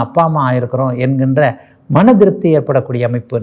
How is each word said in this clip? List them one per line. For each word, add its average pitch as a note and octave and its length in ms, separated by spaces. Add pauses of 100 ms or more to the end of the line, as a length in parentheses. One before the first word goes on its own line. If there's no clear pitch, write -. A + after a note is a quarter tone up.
அப்பா E3+ 220
அம்மா D3+ 200
ஆயிருக்கிறோம் B2+ 580
என்கின்ற C3 480 (420)
மன G#3+ 240
திருப்தி - 280 (100)
ஏற்படக்கூடிய B2+ 500
அமைப்பு, A#2+ 340